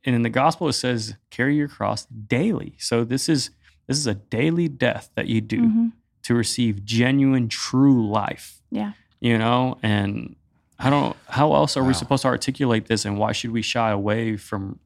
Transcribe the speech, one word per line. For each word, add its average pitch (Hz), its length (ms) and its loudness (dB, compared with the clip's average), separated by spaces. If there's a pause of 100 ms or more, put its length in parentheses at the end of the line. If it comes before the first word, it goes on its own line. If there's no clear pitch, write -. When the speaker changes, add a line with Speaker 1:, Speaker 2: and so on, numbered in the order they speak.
Speaker 1:
and 127 120 0
in 117 60 2
the 117 60 0
gospel, 143 400 2
it 131 40 0
says, 113 420 -4 (160)
"Carry 135 240 0
your 147 140 0
cross 107 380 -4
daily." 123 720 -4
So 117 260 0
this 127 240 -4
is, 147 220 0 (360)
this 135 120 -2
is 143 100 -2
a 104 60 0
daily 160 520 -2
death 127 480 -2
that - 140 -4
you 110 120 2
do 107 220 -2
Speaker 2:
Mm-hmm. 226 240 4 (380)
Speaker 1:
to 120 100 0
receive 110 500 0
genuine, 127 640 2
true 127 600 2
life. - 520 -4 (120)
Speaker 2:
Yeah. 208 200 -4 (280)
Speaker 1:
You 117 180 2
know, 123 420 0
and 104 540 -2 (460)
I 131 100 2
don't, 139 240 2 (140)
how 147 260 2
else 143 220 2
are 135 80 0
we 131 80 2
Speaker 3:
Wow. - 80 -
Speaker 1:
supposed - 220 0
to 135 60 2
articulate 120 580 0
this, 113 180 0
and 101 120 -2
why 107 140 0
should 117 220 -4
we 113 100 -2
shy 113 300 0
away 104 440 -2
from 98 500 -8